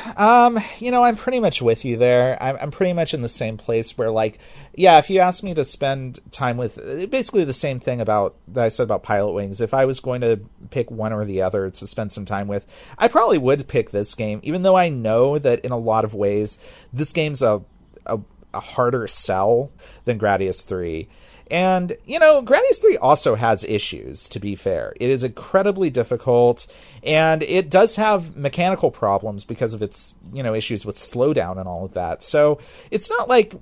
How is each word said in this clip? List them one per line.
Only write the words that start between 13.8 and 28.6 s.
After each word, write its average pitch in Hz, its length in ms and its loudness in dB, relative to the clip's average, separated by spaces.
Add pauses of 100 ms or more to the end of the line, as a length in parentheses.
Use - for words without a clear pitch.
this 101 240 -6
game, 107 280 -6
even 170 180 -6
though 185 160 4
I 180 100 4
know 127 520 2
that 123 260 0
in 127 80 -4
a 120 40 -2
lot 110 280 0
of 107 80 -6
ways, 104 440 -2 (360)
this 143 180 -6
game's 151 300 -2
a, 107 200 2 (440)
a, 110 120 -4 (360)
a 98 80 -10
harder 120 460 -2
sell 107 680 0 (320)
than 120 140 -2
Gradius 98 440 0
three. 85 460 -6 (420)
And, 180 540 0
you 302 140 -2
know, 311 240 6
Gradius 403 360 2
three 415 180 6
also 139 360 4
has 113 300 0
issues, 67 680 -6
to - 100 -12
be 101 160 -6
fair. 65 440 -4
It 120 100 0
is 131 140 0
incredibly 190 680 0
difficult, 120 800 2 (340)
and 156 400 2
it 170 300 -2
does 208 240 6
have 208 420 0
mechanical 170 540 0